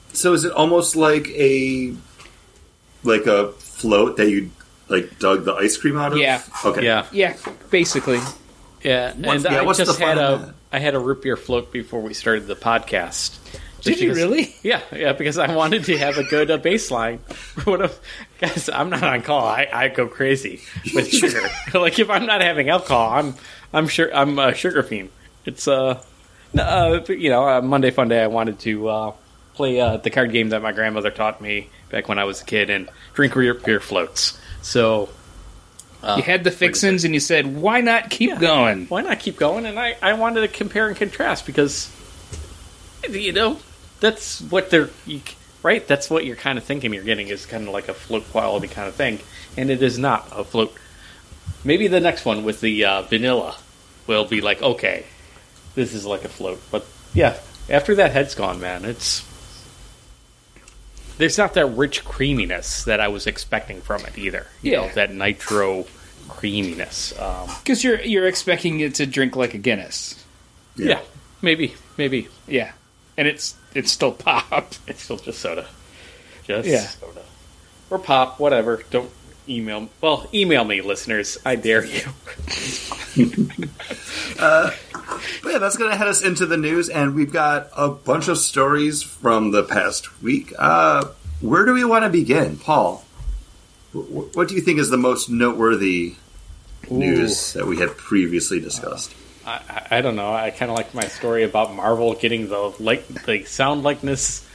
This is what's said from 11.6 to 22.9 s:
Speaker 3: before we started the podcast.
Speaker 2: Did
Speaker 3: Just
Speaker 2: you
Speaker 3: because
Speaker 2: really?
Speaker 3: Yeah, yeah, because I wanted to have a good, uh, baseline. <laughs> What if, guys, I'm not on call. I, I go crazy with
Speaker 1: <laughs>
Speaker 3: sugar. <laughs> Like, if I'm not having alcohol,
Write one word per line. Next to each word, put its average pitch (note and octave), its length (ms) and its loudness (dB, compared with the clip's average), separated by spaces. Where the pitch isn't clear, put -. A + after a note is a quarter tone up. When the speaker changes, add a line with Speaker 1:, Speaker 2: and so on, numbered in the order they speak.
Speaker 3:
before A#2+ 280 -6
we G#2+ 140 -8
started G#2+ 320 0
the G2+ 100 -6
podcast. - 840 -2
Speaker 2:
Did - 80 0
Speaker 3:
Just F4 120 0
Speaker 2:
you F4 80 4
Speaker 3:
because E3 140 2
Speaker 2:
really? C#4+ 380 0
Speaker 3:
Yeah, A3 180 0
yeah, D3+ 200 0
because C#3+ 240 -2
I D3+ 180 2
wanted D#3+ 300 2
to D#3+ 140 0
have C#3+ 180 0
a C#3+ 80 0
good, D3+ 260 2
uh, D#3+ 80 2
baseline. B2 600 -2
<laughs> - 480 -12
What G3 160 2
if, - 180 -4
guys, E3 300 -4
I'm C#3+ 180 -2
not E3 140 -2
on C3 200 2
call. D3 220 2
I, A2+ 260 0
I B2+ 180 0
go C3 180 -2
crazy C3+ 540 -2
with B2+ 140 2
Speaker 1:
<laughs> - 40 -8
Speaker 3:
sugar. D#3+ 340 2
<laughs> - 180 -4
Like, F3 200 2
if G#3 100 4
I'm G#3 160 2
not G#3 160 2
having D3+ 300 2
alcohol, C3+ 420 4